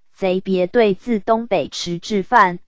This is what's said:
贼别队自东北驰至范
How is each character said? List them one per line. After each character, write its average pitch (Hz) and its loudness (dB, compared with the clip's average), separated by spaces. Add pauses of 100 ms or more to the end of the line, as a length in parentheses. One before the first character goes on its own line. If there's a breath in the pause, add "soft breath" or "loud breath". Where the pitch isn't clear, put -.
(120)
贼 190 -2
别 180 0
队 220 2
自 233 -4
东 226 -2
北 170 -2
驰 175 -8
至 196 -4
范 185 2